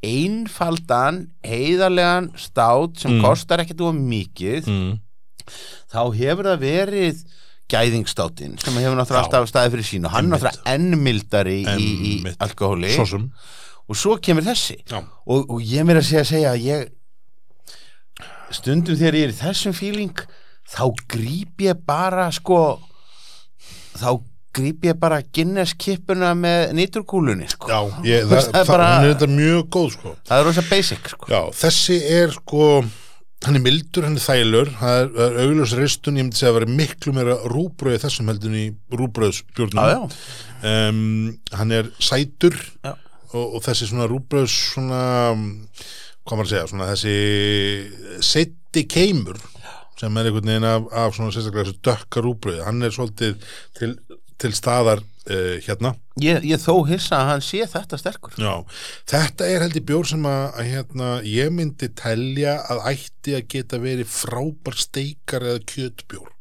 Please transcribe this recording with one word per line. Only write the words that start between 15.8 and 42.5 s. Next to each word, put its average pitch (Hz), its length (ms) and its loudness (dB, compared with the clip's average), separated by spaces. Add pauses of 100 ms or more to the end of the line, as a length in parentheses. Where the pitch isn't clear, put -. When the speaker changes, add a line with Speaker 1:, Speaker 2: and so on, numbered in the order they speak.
Speaker 1:
meira 165 160 8
að 156 40 2
segja, 156 200 4
segja 147 280 2
að 120 120 0
ég, 139 240 -2 (1600)
stundum 165 480 0
þegar 156 200 4
ég 151 60 4
er 123 80 0
í 101 60 -8
þessum 185 360 -2
feeling, 202 460 -4 (480)
þá - 160 -4 (240)
gríp 135 560 -4
ég 175 220 4
bara, 180 440 0
sko, 175 300 4 (1400)
þá 123 120 0 (440)
gríp 156 340 -2
ég 165 140 4
bara 160 220 4
Guinness-kippuna 180 1120 0
með 170 400 2
niturkúlunni, 170 760 0
sko. - 180 -6
Speaker 2:
Já, 110 120 4 (240)
ég, 117 180 6
Speaker 1:
Þú 107 80 2
veist, - 200 6
Speaker 2:
það, - 20 -6
Speaker 1:
það 175 80 6
er 185 80 6
Speaker 2:
það, 185 80 8
Speaker 1:
bara 170 140 8
Speaker 2:
hún 156 180 8
er 147 60 6
þetta 139 180 4
mjög 160 360 4
góð, 170 240 2
sko. - 200 -12 (120)
Speaker 1:
Það 127 140 4
er 151 100 6
rosa 170 220 2
basic, 196 400 0
sko. - 220 -10
Speaker 2:
Já, 104 80 4 (100)
þessi - 460 4 (140)
er, 165 260 6
sko, 151 320 4 (760)
hann 139 160 4
er 127 60 2
mildur, 147 420 2
hann 151 100 0
er - 80 -2
þægilegur, 123 540 4
það 123 220 4
er, 127 100 2
það 117 160 2
er 120 160 2
augljós 135 340 4
ristun, 139 440 0
ég 131 80 0
myndi 117 100 -2
segja 123 160 4
að 113 60 4
vera 113 100 0
miklu 139 480 0
meira 123 240 2
rúgbrauð 131 560 -2
í - 60 -4
þessum 123 260 -2
heldur 110 240 -2
en 110 80 -2
í 107 40 -2 (280)
rúgbrauðsbjórnum. 110 880 0
Speaker 1:
Já, 107 80 6
já. - 480 -4 (240)
Speaker 2:
Em, 110 400 2 (460)
hann 110 260 0
er 113 220 0
sætur 147 580 2 (220)